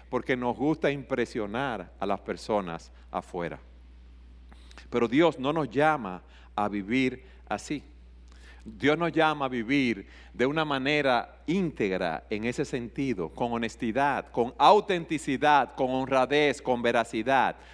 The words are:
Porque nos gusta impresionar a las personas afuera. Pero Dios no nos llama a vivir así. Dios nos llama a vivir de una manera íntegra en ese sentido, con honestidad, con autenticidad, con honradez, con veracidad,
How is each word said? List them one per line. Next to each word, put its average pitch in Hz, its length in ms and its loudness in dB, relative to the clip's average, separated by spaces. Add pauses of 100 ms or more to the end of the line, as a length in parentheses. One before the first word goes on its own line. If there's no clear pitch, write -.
Porque 123 280 -2
nos 123 200 -2
gusta 147 360 0
impresionar 120 1080 -4
a 98 80 -4
las 98 140 -2
personas 92 720 -4 (180)
afuera. 85 480 -6 (1300)
Pero 117 200 2
Dios 147 320 4
no 139 120 0
nos 156 160 -2
llama 123 540 0 (320)
a 104 140 0
vivir 110 560 -2 (240)
así. 127 340 -6 (840)
Dios 135 320 0
nos 165 140 0
llama 151 360 2
a - 20 -4
vivir 120 580 0 (260)
de 123 140 2
una 156 180 0
manera 139 840 0
íntegra 98 840 -2
en 107 140 -4
ese 123 200 -4
sentido, 120 640 -4
con 120 240 -6
honestidad, 117 800 -2
con 123 260 -2
autenticidad, 147 1160 4
con 127 160 0
honradez, 131 720 2
con 123 180 0
veracidad, 117 760 2 (180)